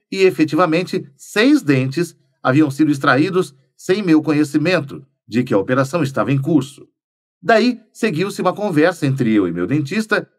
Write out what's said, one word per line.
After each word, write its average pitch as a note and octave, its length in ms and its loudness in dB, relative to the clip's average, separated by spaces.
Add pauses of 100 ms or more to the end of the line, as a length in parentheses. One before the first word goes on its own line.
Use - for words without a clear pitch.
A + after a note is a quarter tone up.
(120)
e, F#3+ 100 -6
efetivamente, E3+ 840 0 (100)
seis C4+ 460 0
dentes C#3 520 -2 (280)
haviam C#3 260 2
sido D3 220 0
extraídos D#3 640 0 (200)
sem G3+ 280 -4
meu D#3 180 4
conhecimento D3 840 -2 (240)
de A2+ 160 -2
que - 100 -2
a G#2 40 2
operação C3+ 460 0
estava A#2 280 -2
em C#3 80 2
curso. C#3+ 480 -2 (540)
Daí, A3+ 380 2 (120)
seguiu-se G3+ 500 -4
uma F3+ 120 0
conversa F3 540 0
entre B2+ 260 0
eu G2 140 2
e E2+ 40 -4
meu F2 140 -4
dentista F#3 720 -4